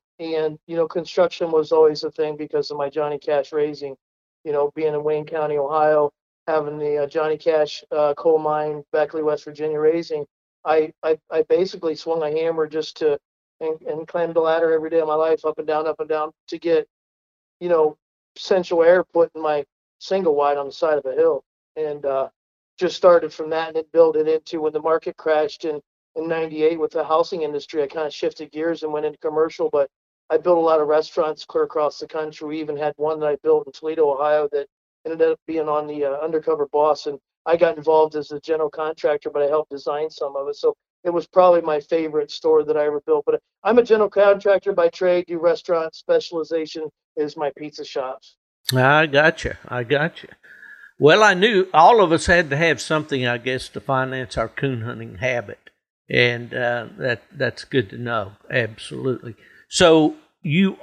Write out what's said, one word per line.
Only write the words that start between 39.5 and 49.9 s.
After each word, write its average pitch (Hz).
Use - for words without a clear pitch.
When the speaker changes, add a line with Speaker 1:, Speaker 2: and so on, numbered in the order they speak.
Speaker 1:
design 147
some 139
of 139
it. 147
So 156
it 180
was 170
probably 180
my 156
favorite 151
store 156
that 151
I 147
ever 147
built. 151
But 156
I'm 214
a 233
general 214
contractor 202
by 180
trade, 180
do 170
restaurant, 160
specialization 160
is 151
my 151
pizza 151
shops. 131
Speaker 2:
I 139
gotcha. 147
I 123
gotcha. 143